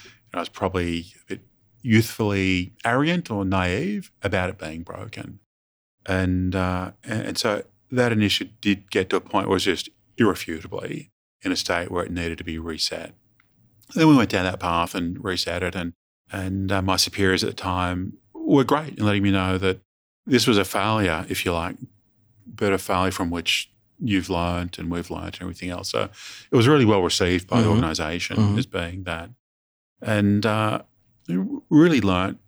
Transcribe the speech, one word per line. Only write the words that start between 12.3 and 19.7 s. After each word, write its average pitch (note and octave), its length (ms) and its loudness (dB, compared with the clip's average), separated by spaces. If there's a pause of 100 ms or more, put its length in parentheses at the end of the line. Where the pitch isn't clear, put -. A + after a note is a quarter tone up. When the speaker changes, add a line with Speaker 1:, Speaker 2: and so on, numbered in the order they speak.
Speaker 1:
to F2 60 -14
be E2 140 -8
reset. E2 540 -8 (800)
Then D#3+ 140 6
we D3+ 80 10
went A2+ 140 4
down F#2+ 140 0
that F2+ 160 -2
path E2+ 340 0
and F2 280 -4
reset F2+ 400 -4
it. F2+ 120 -4
And, F2 180 -6 (380)
and, F#2+ 420 -4
uh, G2 100 0
my F#2+ 140 0
superiors F#2 480 0
at - 60 -2
the - 120 -10
time F2+ 520 -2 (200)
were D3+ 300 4
great C#3+ 340 -2
in G#2+ 60 0
letting G2+ 180 2
me G2+ 80 2
know F#2 280 2
that F#2 220 0 (440)